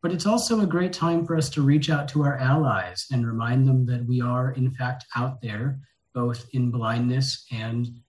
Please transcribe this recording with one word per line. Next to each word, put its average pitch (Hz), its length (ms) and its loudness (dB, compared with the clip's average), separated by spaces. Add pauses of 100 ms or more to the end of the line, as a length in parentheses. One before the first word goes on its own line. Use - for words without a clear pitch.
But 170 120 -2
it's 180 140 -2
also 226 320 2
a 202 80 4
great 180 260 0
time 165 320 0
for 165 100 -2
us 156 140 2
to 151 140 0
reach 143 260 4
out 151 200 0
to 151 120 0
our 139 160 2
allies 131 760 0
and 120 140 0
remind 120 420 2
them 127 200 4
that 120 180 -2
we 123 160 0
are, 123 300 -2
in 131 180 0
fact, 127 340 -6 (120)
out 127 260 -4
there, 117 380 -4 (340)
both 120 400 -4
in 123 160 0
blindness 120 840 -2
and 117 360 -4 (220)